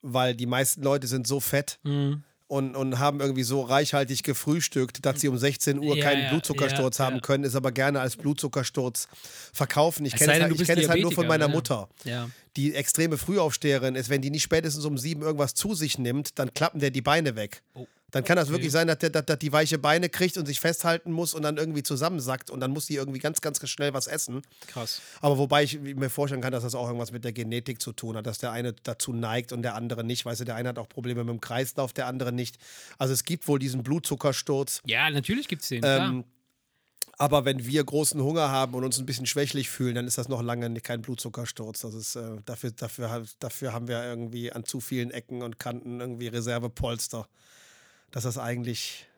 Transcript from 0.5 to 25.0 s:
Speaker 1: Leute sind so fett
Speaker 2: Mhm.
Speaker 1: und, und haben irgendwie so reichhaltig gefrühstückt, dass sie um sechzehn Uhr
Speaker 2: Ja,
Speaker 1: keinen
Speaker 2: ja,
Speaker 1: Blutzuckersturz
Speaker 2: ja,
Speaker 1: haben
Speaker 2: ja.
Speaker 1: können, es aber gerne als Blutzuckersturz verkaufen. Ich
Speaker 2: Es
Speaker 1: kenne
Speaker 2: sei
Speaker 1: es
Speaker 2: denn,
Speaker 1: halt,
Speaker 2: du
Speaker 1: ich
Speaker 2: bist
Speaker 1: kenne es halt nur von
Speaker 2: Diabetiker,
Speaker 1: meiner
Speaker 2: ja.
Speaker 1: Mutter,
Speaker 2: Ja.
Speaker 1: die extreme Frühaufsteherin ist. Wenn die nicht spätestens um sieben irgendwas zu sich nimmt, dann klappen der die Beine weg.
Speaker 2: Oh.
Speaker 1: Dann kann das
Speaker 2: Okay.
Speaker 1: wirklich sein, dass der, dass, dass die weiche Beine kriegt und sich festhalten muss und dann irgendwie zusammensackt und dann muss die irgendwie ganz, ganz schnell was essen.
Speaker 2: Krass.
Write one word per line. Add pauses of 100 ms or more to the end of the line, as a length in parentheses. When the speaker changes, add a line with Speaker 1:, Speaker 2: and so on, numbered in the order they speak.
Speaker 1:
Leute
sind
so
fett
Speaker 2:
Mhm. (240)
Speaker 1:
und,
und
haben
irgendwie
so
reichhaltig
gefrühstückt,
dass
sie
um
sechzehn
Uhr
Speaker 2:
Ja,
Speaker 1:
keinen
Speaker 2:
ja,
Speaker 1:
Blutzuckersturz
Speaker 2:
ja,
Speaker 1:
haben
Speaker 2:
ja.
Speaker 1:
können,
es
aber
gerne
als
Blutzuckersturz (460)
verkaufen.
Ich
Speaker 2:
Es
Speaker 1:
kenne
Speaker 2:
sei
Speaker 1:
es
Speaker 2:
denn,
Speaker 1:
halt,
Speaker 2:
du
Speaker 1:
ich
Speaker 2:
bist
Speaker 1:
kenne
es
halt
nur
von
Speaker 2:
Diabetiker,
Speaker 1:
meiner
Speaker 2:
ja.
Speaker 1:
Mutter, (140)
Speaker 2:
Ja. (280)
Speaker 1:
die
extreme
Frühaufsteherin
ist.
Wenn
die
nicht
spätestens
um
sieben
irgendwas
zu
sich
nimmt,
dann
klappen
der
die
Beine
weg. (120)
Speaker 2:
Oh. (260)
Speaker 1:
Dann
kann
das
Speaker 2:
Okay.
Speaker 1:
wirklich
sein,
dass
der,
dass,
dass
die
weiche
Beine
kriegt
und
sich
festhalten
muss
und
dann
irgendwie
zusammensackt
und
dann
muss
die
irgendwie
ganz,
ganz
schnell
was
essen. (240)
Speaker 2:
Krass. (180)